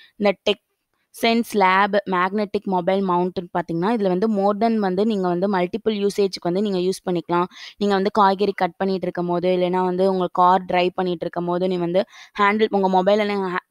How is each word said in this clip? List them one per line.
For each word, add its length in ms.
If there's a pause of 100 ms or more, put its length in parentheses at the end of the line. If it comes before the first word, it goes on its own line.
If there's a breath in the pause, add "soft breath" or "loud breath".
(160 loud breath)
இந்த 240
டெக் 260 (500)
சென்ஸ் 400
லேப் 400 (120)
மேக்னெட்டிக் 600
மொபைல் 360
மவுண்ட்னு 460
பார்த்தீங்கன்னா, 420
இதுல 180
வந்து 200
more 260
than 240
வந்து 260
நீங்க 220
வந்து 220
மல்டிபிள் 460
யூசேஜ்க்கு 520
வந்து 160
நீங்க 160
யூஸ் 220
பண்ணிக்கலாம். 460 (300 loud breath)
நீங்க 160
வந்து 180
காய்கறி 440
கட் 220
பண்ணிட்டு 280
இருக்கும்போது, 460
இல்லைன்னா 320
வந்து 260
உங்க 240
கார் 320
டிரைவ் 280
பண்ணிட்டு 320
இருக்கும்போது, 420
நீ 120
வந்து 240 (320 loud breath)
ஹேண்டில் 380
உங்க 180
மொபைல்ல 360
நீங்க 220
ஹே-, 220